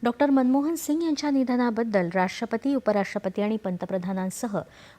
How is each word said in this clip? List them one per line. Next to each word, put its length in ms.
डॉक्टर 260
मनमोहन 460
सिंग 280
यांच्या 260
निधनाबद्दल 840
राष्ट्रपती, 640
उपराष्ट्रपती 680
आणि 160
पंतप्रधानांसह 1000